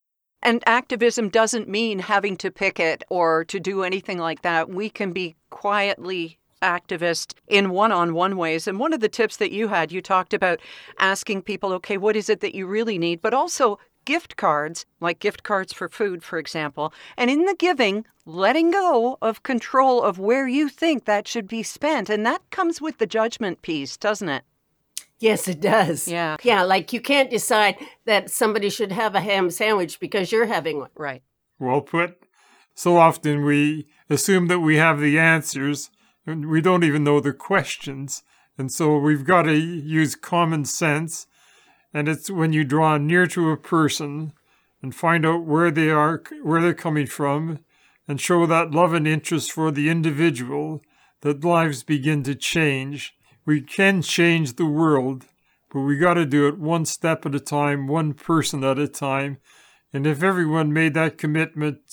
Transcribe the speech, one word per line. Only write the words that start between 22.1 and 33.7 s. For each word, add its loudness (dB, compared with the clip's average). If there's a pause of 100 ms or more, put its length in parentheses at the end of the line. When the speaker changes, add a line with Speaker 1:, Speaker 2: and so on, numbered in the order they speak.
Speaker 1:
that 0 (100)
comes -2
with -6
the 0
judgment -2
piece, -6
doesn't -2
it? -4 (760)
Speaker 2:
Yes, 2
it -6
does. 2
Speaker 1:
Yeah. -4
Speaker 2:
Yeah, 2
like, 0
you -6
can't 2
decide 2 (300)
that 0
somebody 0
should -4
have -2
a 2
ham 0
sandwich 0
because -4
you're 2
having -2
one. -10
Speaker 1:
Right. -10 (360)
Speaker 3:
Well 0
put. -4 (580)
So 2
often 4
we 0 (220)